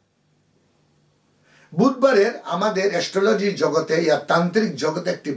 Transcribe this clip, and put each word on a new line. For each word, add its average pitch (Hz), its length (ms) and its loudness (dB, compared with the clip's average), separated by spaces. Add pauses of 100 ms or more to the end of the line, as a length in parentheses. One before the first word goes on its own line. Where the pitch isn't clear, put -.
(1800)
বুধবারের 240 640 4
আমাদের 190 500 -2
অ্যাস্ট্রোলজি 196 600 0
জগতে, 160 520 0
ইয়া 151 160 2
তান্ত্রিক 175 560 0
জগতে 151 340 -4
একটি - 280 -6